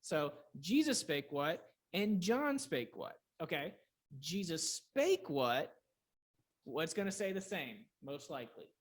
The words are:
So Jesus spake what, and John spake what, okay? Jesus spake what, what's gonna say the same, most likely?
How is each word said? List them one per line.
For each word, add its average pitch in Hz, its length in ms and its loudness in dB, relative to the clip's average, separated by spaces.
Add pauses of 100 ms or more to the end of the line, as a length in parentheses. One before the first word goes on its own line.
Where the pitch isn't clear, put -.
So 147 300 0 (280)
Jesus 254 380 4
spake 143 340 -2
what, 151 320 0 (280)
and 208 280 2
John 269 380 2
spake - 380 -2
what, - 220 -8 (240)
okay? 160 320 -2 (460)
Jesus 165 540 -2
spake 359 540 2
what, 135 460 2 (880)
what's 160 300 -2
gonna 196 180 0
say 190 200 -2
the 190 80 -2
same, 147 380 -6 (240)
most 139 280 -10
likely? 123 380 -10 (120)